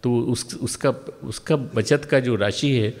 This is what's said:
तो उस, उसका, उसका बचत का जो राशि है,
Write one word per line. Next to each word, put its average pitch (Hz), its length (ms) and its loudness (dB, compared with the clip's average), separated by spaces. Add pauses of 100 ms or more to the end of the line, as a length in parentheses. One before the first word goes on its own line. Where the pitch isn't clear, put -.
तो 120 160 2
उस, 120 440 -2
उसका, - 280 0 (340)
उसका - 320 -2
बचत 135 480 0
का 139 160 4
जो 123 160 0
राशि 101 340 0
है, 113 180 2 (120)